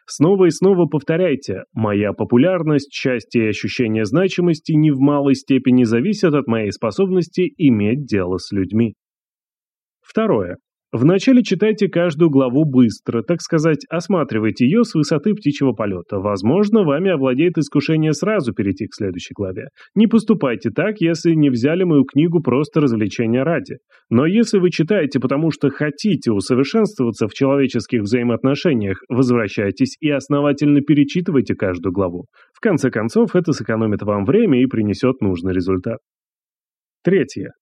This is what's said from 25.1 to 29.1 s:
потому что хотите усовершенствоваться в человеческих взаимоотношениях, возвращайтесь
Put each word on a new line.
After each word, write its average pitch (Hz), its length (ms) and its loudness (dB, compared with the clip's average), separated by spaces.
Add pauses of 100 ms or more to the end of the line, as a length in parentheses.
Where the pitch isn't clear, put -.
потому 139 320 -2
что - 180 -2
хотите 151 600 -2
усовершенствоваться 127 960 0
в - 60 -8
человеческих 131 720 0
взаимоотношениях, 120 1080 -2
возвращайтесь 120 880 0